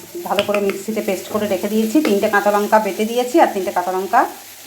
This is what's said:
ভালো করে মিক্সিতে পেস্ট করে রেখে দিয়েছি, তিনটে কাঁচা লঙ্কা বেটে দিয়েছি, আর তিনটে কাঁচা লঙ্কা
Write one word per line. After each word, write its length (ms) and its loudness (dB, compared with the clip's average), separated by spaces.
ভালো 180 -2
করে 180 -2
মিক্সিতে 420 -2
পেস্ট 300 -6
করে 140 -2
রেখে 220 -2
দিয়েছি, 320 2
তিনটে 280 2
কাঁচা 220 2
লঙ্কা 280 4
বেটে 260 0
দিয়েছি, 360 0
আর 60 6
তিনটে 260 -4
কাঁচা 200 -2
লঙ্কা 340 2